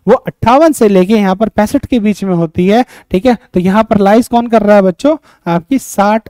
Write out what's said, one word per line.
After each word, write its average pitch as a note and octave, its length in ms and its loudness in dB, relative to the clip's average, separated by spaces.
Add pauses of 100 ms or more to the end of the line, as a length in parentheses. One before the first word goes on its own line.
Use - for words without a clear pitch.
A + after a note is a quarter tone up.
वो G3+ 80 4
अट्ठावन C4+ 580 0
से A#3 160 0
लेके F#3+ 260 2
यहाँ G3+ 220 0
पर G#3+ 140 -2
पैंसठ G#3+ 360 -2
के B3 140 -2
बीच G#3 240 -4
में F#3+ 100 -2
होती E3+ 340 -2
है, A#3 160 2 (260)
ठीक F#3+ 160 -2
है। B3 100 2 (160)
तो F#3 80 -2
यहाँ F#3+ 240 0
पर A3 140 -4
lies G#3 300 2
कौन A#3+ 200 -2
कर A3 140 2
रहा G#3 140 4
है G3+ 60 4
बच्चों? A3+ 340 -2 (300)
आपकी E3+ 320 -2
साठ G#3 520 -2